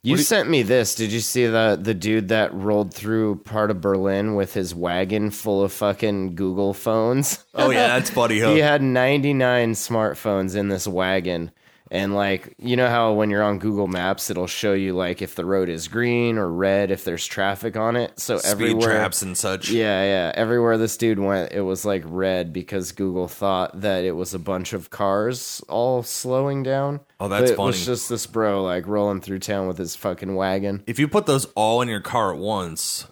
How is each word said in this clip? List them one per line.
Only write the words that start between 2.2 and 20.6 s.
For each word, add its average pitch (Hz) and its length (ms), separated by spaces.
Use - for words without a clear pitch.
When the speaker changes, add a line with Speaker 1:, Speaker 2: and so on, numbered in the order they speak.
Speaker 1:
that 110 240
rolled 104 400
through 107 440
part 107 340
of 92 100
Berlin 98 540
with 98 180
his 90 220
wagon 92 560
full 101 320
of 95 100
fucking 98 640
Google 95 400
phones? 117 680
Speaker 2:
Oh, - 160
yeah, 120 160
that's 123 240
funny, 113 280
Speaker 1:
<laughs> - 20
Speaker 2:
huh? 113 120
Speaker 1:
He 160 60
had 147 240
ninety-nine 127 920
smartphones 101 800
in 101 140
this 95 180
wagon. 90 640
And, 98 240
like, 98 420
you 123 180
know 127 140
how 117 240
when 104 160
you're 104 140
on 101 160
Google 101 280
Maps, 92 440
it'll 90 160
show 101 260
you, 95 220
like, 90 260
if - 140
the 85 100
road 92 240
is 82 180
green 120 520
or 95 120
red, 98 380
if 95 140
there's 85 240
traffic 101 500
on 113 180
it. - 240
So 104 200
Speaker 2:
Speed - 120
Speaker 1:
everywhere 113 380
Speaker 2:
traps 107 320
and 92 160
such. 95 320
Speaker 1:
Yeah, 107 340
yeah. 95 300
Everywhere 113 460